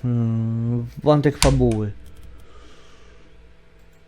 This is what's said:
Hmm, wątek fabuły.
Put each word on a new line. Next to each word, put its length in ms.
Hmm, 840
wątek 360
fabuły. 540